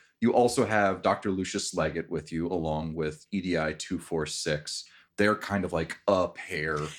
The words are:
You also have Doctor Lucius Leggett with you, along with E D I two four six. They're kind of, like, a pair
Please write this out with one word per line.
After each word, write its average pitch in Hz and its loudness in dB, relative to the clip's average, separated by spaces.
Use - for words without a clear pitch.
You 117 4
also 120 6
have 101 2
Doctor 101 2
Lucius 95 -4
Leggett 80 -2
with 78 -6
you, 82 -2
along 80 -2
with 76 -4
E 98 -2
D 90 0
I 78 0
two 85 -6
four 80 -4
six. - -4
They're 104 4
kind 101 -2
of, 85 -4
like, 82 -2
a 92 4
pair 78 -4